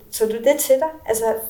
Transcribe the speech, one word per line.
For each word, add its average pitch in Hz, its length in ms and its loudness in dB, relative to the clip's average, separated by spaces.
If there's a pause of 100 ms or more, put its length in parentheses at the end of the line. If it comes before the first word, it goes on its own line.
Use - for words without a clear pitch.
(120)
tog 220 160 0
du 214 80 -4
det 285 220 2
til 262 200 2
dig? 311 100 0 (200)
Altså, 220 160 -2 (260)